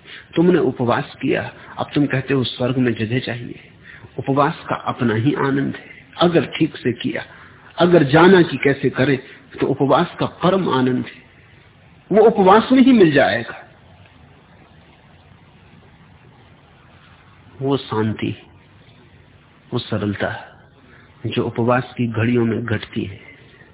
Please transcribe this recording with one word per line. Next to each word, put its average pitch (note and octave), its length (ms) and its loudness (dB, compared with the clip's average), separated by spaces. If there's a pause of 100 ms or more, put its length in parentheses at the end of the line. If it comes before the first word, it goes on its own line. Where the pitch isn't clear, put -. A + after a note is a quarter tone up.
(360)
तुमने F3 240 4
उपवास B2+ 640 -2
किया, A#2+ 320 -4 (240)
अब B2 180 -6
तुम D3 100 2
कहते C3+ 280 -2
हो C3 100 0
स्वर्ग B2 340 -4
में B2 160 2
जगह A2+ 260 -4
चाहिए। A#2+ 520 -12 (460)
उपवास C#3 400 -2 (120)
का - 60 -4
अपना A2 380 -4
ही A2+ 200 0
आनंद C#3 420 -2
है, - 140 -20 (320)
अगर E3 240 2
ठीक - 320 -4
से A#2+ 160 -4
किया, - 320 -8 (520)
अगर E3+ 260 4
जाना E3+ 380 6
कि D3 160 -2
कैसे C#3 320 0
करें, C3 280 0 (440)
तो - 60 0
उपवास C#3+ 520 0
का C#3 60 -4
परम F3+ 440 -2
आनंद B2+ 360 -2
है, - 200 -20 (840)
वो G3+ 120 4
उपवास G#3+ 480 4
में C4 100 6
ही B3+ 120 6
मिल F#3 180 6
जाएगा। A#2 540 0 (4000)
वो C3+ 160 0
शांति, A2 580 -4 (1400)
वो B2 60 -2
सरलता - 800 -6 (640)
जो A2+ 180 -4
उपवास A#2+ 400 -2 (140)
की A#2+ 100 -2
घड़ियों A#2 380 0
में A#2 200 -4
घटती A2 380 -6
है, G2+ 180 -14 (520)